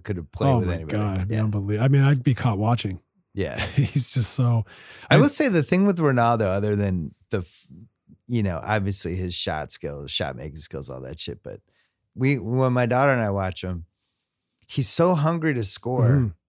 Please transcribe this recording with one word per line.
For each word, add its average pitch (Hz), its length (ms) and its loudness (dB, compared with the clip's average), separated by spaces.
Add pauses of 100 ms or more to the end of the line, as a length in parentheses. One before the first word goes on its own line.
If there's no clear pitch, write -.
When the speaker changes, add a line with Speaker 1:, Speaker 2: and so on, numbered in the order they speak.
Speaker 1:
could 98 140 -4
have 80 160 -10
played 135 160 2
Speaker 2:
Oh 127 100 4
Speaker 1:
with 95 80 0
Speaker 2:
my 87 60 -2
Speaker 1:
anybody. 82 240 -4
Speaker 2:
God, 101 240 -2
I'd 95 80 -4
be 110 60 -2
Speaker 1:
Yeah. 107 80 0
Speaker 2:
unbelie-, 104 380 -2
I 131 60 4
mean, 139 160 4
I'd 139 180 4
be 131 120 2
caught 110 240 0
watching. 107 420 0 (340)
Speaker 1:
Yeah. 78 320 -4
Speaker 2:
<laughs> - 120 -8
He's 139 360 0
just 120 200 -2
so, 120 320 2 (440)
Speaker 1:
I - 60 6
Speaker 2:
I - 40 10
Speaker 1:
will 285 100 6
say 294 180 2
the 170 160 4
thing 185 220 2
with 185 140 2
Ronaldo, 120 420 4
other 104 340 2
than 92 380 -2 (160)
the, 107 80 -2
f-, - 300 -8 (600)
you 120 160 0
know, 87 180 -2
obviously 98 540 -2
his 90 180 -6
shot 76 380 -6
skills, 71 400 -10
shot 69 240 -4
making 71 220 -12
skills, 71 320 -12
all 64 120 -12
that 65 160 -14
shit. - 260 -12
But - 180 -14 (520)
we, 131 260 0
when 123 340 0
my 123 140 2
daughter 131 260 4
and 120 80 0
I 107 80 0
watch 95 340 -4
him, 90 220 -6 (800)
he's - 220 -4
so 175 260 2
hungry 160 380 0
to 120 100 -2
score. 120 460 0
Speaker 2:
Mm-hmm. 131 180 4 (220)